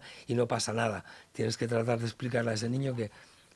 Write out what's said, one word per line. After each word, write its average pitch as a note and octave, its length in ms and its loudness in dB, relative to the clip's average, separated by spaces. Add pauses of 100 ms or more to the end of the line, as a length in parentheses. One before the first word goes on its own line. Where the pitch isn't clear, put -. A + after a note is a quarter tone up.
(280)
y A#2+ 80 2
no A#2+ 120 4
pasa A2+ 260 0
nada. A2 320 0 (260)
Tienes A2+ 260 0
que A#2 100 0
tratar A#2 300 2
de A#2 80 -2
explicarle A#2 460 0
a - 20 0
ese A2+ 160 -2
niño C3 260 0
que A2 140 -2 (460)